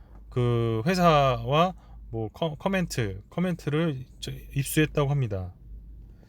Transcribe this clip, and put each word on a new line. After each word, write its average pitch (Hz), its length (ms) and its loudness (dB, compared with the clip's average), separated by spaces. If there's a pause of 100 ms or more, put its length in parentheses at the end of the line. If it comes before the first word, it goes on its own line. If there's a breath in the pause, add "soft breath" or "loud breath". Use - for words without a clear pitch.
(300 soft breath)
그 117 580 2
회사와 156 880 4 (360 soft breath)
뭐 113 220 -6
커-, 151 240 -4
커멘트, 139 760 -2
커멘트를 160 760 -2 (120)
저-, - 140 -10 (240)
입수했다고 147 520 2
합니다. 104 460 -2 (720 soft breath)